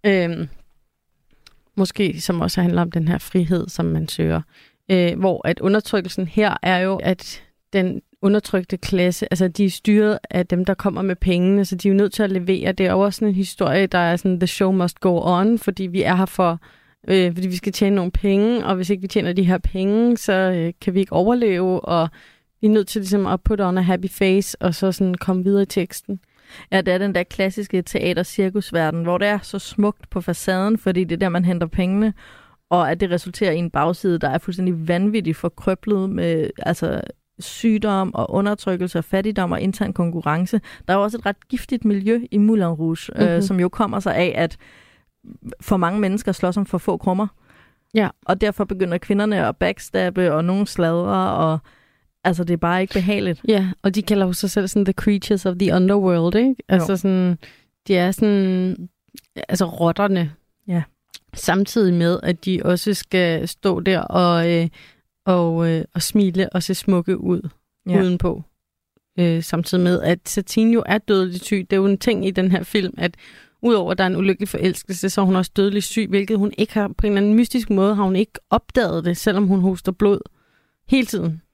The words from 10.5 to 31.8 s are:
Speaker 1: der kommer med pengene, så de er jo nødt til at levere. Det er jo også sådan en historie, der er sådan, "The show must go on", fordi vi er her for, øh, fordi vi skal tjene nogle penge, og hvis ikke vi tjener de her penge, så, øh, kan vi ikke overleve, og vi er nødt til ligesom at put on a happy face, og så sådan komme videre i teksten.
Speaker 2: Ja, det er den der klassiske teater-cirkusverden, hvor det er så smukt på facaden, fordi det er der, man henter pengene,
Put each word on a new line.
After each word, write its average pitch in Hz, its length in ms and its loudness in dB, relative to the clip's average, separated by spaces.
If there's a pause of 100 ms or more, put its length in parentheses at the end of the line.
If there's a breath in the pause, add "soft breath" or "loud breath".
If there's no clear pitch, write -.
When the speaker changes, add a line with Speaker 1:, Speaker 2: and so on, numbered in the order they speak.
Speaker 1:
der 190 100 0
kommer - 280 -2
med 185 140 -2
pengene, 185 480 2
så 185 120 -6
de 185 120 0
er 196 40 4
jo 196 40 4
nødt 202 160 2
til - 100 -2
at 196 100 0
levere. 185 400 -2
Det 185 140 0
er 180 40 2
jo 190 100 2
også 202 180 0
sådan 214 100 0
en 196 60 0
historie, 185 520 0
der 180 120 0
er 175 180 2
sådan, 180 240 0
"The 180 60 2
show 190 260 0
must 180 280 -2
go 175 220 2
on", 196 360 2
fordi 196 280 -4
vi 180 160 -2
er 180 140 2
her 185 100 2
for, 170 340 0 (480 soft breath)
øh, 180 260 2
fordi 185 140 -4
vi 180 80 -4
skal 185 160 -4
tjene 202 240 2
nogle 180 140 0
penge, 208 560 2
og 190 100 0
hvis 185 140 -4
ikke 190 100 0
vi 190 80 -8
tjener 175 240 0
de 190 100 2
her 180 160 4
penge, 214 580 2
så, - 160 -2
øh, 185 480 0
kan 185 140 -2
vi 190 60 2
ikke 190 120 -2
overleve, 185 680 2
og 165 280 0 (520 soft breath)
vi 220 60 0
er 208 40 6
nødt 214 180 4
til 220 120 -4
ligesom 190 260 0
at 180 160 -2
put 208 180 0
on 185 180 2
a - 20 2
happy 180 300 0
face, 190 520 0
og 170 120 0
så 190 180 0
sådan 185 220 0
komme 185 300 -2
videre 202 180 2
i 196 40 0
teksten. - 540 -6 (520 loud breath)
Speaker 2:
Ja, 190 80 2
det 180 140 0
er 185 40 0
den 196 160 -2
der 180 80 0
klassiske 190 600 -4
teater-cirkusverden, 180 1200 -2
hvor 175 160 0
det 202 100 0
er 208 140 0
så - 160 -10
smukt - 520 -2
på 185 100 -4
facaden, 190 580 -2
fordi 185 260 0
det 165 80 -4
er 170 60 -4
der, 190 100 0
man 175 160 0
henter 175 220 0
pengene, 190 460 0 (580 loud breath)